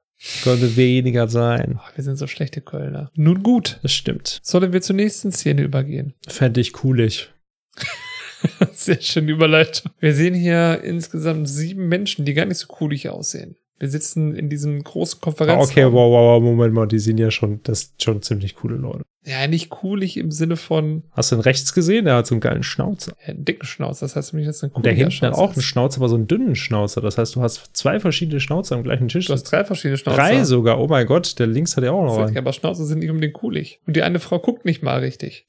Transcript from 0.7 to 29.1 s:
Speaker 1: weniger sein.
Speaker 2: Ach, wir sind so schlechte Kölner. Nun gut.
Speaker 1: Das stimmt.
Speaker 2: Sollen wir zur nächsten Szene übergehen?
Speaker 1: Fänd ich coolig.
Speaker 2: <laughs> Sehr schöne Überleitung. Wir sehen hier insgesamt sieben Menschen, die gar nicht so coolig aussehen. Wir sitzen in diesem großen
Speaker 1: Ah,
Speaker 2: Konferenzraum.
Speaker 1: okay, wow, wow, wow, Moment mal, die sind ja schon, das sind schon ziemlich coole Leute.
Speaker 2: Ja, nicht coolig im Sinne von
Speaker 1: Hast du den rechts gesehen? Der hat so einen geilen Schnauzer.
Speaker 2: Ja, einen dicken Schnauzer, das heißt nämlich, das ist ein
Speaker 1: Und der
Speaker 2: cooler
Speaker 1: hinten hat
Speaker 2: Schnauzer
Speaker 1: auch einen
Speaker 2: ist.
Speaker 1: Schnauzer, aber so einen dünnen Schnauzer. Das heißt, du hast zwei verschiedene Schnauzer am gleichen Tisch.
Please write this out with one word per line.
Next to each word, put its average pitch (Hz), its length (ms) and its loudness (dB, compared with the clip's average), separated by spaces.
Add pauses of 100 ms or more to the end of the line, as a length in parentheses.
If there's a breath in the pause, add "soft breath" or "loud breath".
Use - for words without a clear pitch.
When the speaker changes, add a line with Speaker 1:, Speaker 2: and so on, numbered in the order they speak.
Speaker 1:
weniger 127 500 2
sein. 120 540 0
Speaker 2:
Ach, - 140 -20
wir 139 80 -8
sind 135 140 -4
so 143 100 -8
schlechte - 340 -8
Kölner. 143 540 -10
Nun 165 280 4
gut. 233 380 2
Speaker 1:
Das 139 120 -2
stimmt. - 500 -6
Speaker 2:
Sollen 185 300 2
wir 185 100 0
zur 190 120 -2
nächsten 208 360 -2
Szene 143 320 0
übergehen? 139 500 -4 (140)
Speaker 1:
Fänd 123 320 0
ich - 140 -2
coolig. 120 560 0 (460)
Speaker 2:
<laughs> - 1000 -4
Sehr - 280 0
schöne 156 300 -2
Überleitung. 156 680 2
Wir 151 140 4
sehen 170 200 2
hier 170 500 2
insgesamt 160 640 -4
sieben 170 380 -4
Menschen, 180 380 -2
die 143 80 -2
gar 165 120 0
nicht 185 140 -4
so - 80 -12
coolig 147 420 -6
aussehen. - 460 -10 (240)
Wir 139 100 -6
sitzen 151 460 -4
in 151 140 -4
diesem 147 340 -4
großen - 360 -4
Speaker 1:
Ah, - 40 -14
Speaker 2:
Konferenzraum. 156 460 2
Speaker 1:
okay, 135 160 6
wow, 120 80 6
wow, 120 420 8
wow, 117 60 6
Moment 117 320 4
mal, 110 140 2
die 110 120 0
sind 110 200 0
ja 110 100 2
schon, 107 340 -2
das 113 180 -4
sind - 220 -14
schon 104 200 0
ziemlich 98 320 -4
coole 113 200 -6
Leute. - 280 -8 (200)
Speaker 2:
Ja, 135 220 -4
nicht 160 240 -2
coolig 190 460 -4
im 160 160 -4
Sinne 165 240 -2
von 156 560 -2
Speaker 1:
Hast - 200 -2
du 123 40 4
den 110 60 2
rechts 135 320 0
gesehen? 185 320 2
Der 131 100 4
hat 117 120 2
so 123 60 0
einen 113 60 0
geilen - 240 -2
Schnauzer. - 480 -6 (100)
Speaker 2:
Ja, - 120 -10
einen 143 100 -12
dicken 156 240 -4
Schnauzer, - 380 -8
das 139 100 -10
heißt 143 180 -6
nämlich, 151 140 -4
das 151 100 -8
ist - 60 -8
ein 139 80 -6
Speaker 1:
Und 127 140 -4
der 113 80 4
Speaker 2:
cooler 143 160 4
Speaker 1:
hinten - 20 -2
hat - 60 -6 (160)
Speaker 2:
Schnauzer - 80 0
Speaker 1:
auch 196 80 4
einen 139 100 -2
Speaker 2:
ist. 127 60 -2
Speaker 1:
Schnauzer, 131 340 0
aber 127 100 2
so 117 60 4
einen 110 120 0
dünnen 214 280 2
Schnauzer. 104 460 -2
Das 104 160 -2
heißt, 113 180 -2
du 127 60 0
hast - 320 -4
zwei 170 260 0
verschiedene 156 400 -2
Schnauzer 156 380 -2
am 117 60 -4
gleichen 120 260 0
Tisch. 180 160 -2